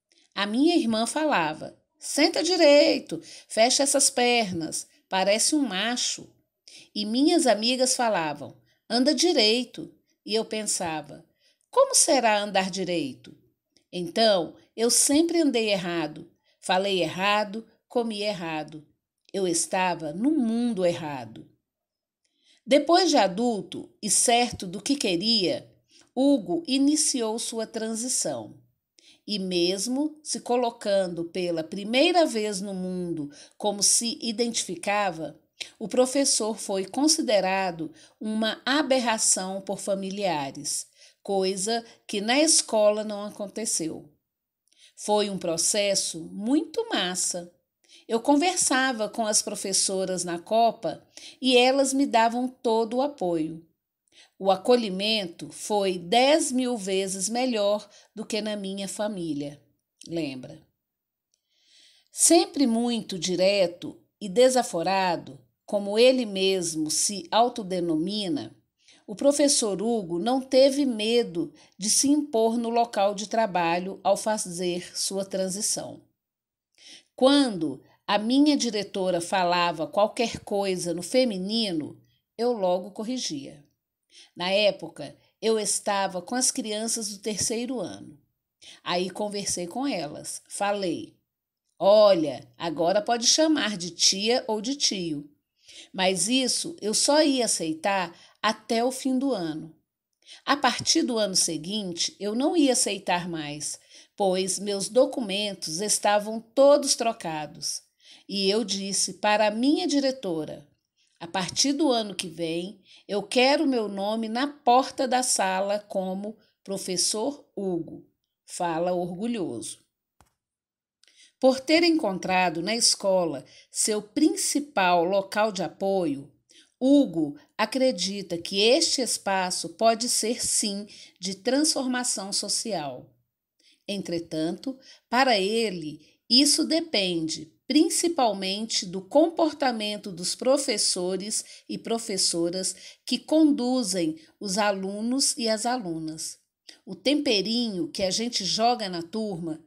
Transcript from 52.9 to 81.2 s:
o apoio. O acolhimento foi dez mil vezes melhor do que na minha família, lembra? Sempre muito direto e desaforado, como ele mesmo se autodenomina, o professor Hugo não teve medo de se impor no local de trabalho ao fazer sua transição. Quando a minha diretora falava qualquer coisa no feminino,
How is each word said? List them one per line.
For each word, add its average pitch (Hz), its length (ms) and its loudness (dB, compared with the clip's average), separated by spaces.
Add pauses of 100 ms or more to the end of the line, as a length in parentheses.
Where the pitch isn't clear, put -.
o 262 40 2
apoio. 170 640 -4 (720)
O 190 100 0
acolhimento 202 1040 0
foi 196 480 -2
dez 262 540 4
mil 247 240 -2
vezes 190 520 -4
melhor 214 600 0 (260)
do 214 100 -10
que 214 160 -4
na 214 140 -6
minha 196 320 -8
família, 165 720 -6 (460)
lembra? 143 560 -8 (1500)
Sempre 320 520 4
muito 233 540 0
direto 180 800 0 (200)
e 208 80 -8
desaforado, 185 1120 2 (240)
como 202 340 -2
ele 254 260 6
mesmo 185 680 0
se - 360 -4
autodenomina, 180 1300 -2 (500)
o 202 120 -12
professor 277 640 2
Hugo 196 380 -2
não 247 200 0
teve 269 460 4
medo 214 640 0 (240)
de 214 140 -4
se - 180 2
impor 233 480 2
no 233 120 -4
local 226 480 0
de 208 120 -8
trabalho 185 760 0
ao 196 120 4
fazer 180 800 -4
sua 196 280 -4
transição. 190 760 -4 (1160)
Quando 233 640 2 (260)
a 208 100 2
minha 269 380 4
diretora 196 640 -2
falava 175 680 0
qualquer 220 540 0
coisa 185 540 -4
no 175 80 -6
feminino, 202 960 -2 (380)